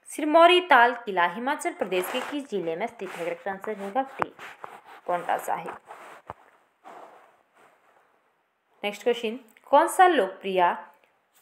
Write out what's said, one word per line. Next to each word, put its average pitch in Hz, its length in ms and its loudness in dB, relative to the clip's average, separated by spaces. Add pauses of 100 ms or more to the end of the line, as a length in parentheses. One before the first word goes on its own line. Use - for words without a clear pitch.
(100)
सिरमौरी 339 520 6
ताल 247 340 6
किला 180 320 -2
हिमाचल 269 440 -6
प्रदेश 185 400 -4
के 254 100 -4
किस 285 280 -10
जिले 165 260 -4
में 208 100 -6
स्थित 202 220 -12
है? 175 160 -12
Correct 170 240 -8
answer 196 260 -8
रहेगा 196 280 -6
डी, - 260 -8 (760)
पांवटा 175 320 -2
साहिब। - 380 -6 (3000)
Next 202 200 -8
question, 233 360 -4 (280)
कौन 311 220 4
सा 370 180 6
लोकप्रिय 190 560 0 (800)